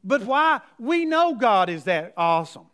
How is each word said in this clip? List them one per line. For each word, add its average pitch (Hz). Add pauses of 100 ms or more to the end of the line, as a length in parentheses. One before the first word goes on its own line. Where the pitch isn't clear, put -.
But 220
why? 285 (200)
We 330
know 320
God 202
is 165
that 175
awesome. 165